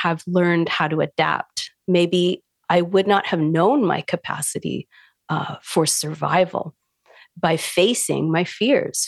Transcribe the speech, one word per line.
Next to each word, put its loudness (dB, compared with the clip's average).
have -2
learned 2
how -2
to -2
adapt. -4
Maybe 2
I 4
would 2
not 2
have 0
known 2
my 0
capacity, -6
uh, -4
for 0
survival -2
by 2
facing 0
my 2
fears, 0